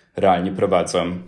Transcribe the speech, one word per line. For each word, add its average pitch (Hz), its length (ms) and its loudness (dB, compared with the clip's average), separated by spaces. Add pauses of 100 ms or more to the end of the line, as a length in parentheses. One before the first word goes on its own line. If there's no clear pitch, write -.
(160)
realnie 95 360 2
prowadzą. 90 760 0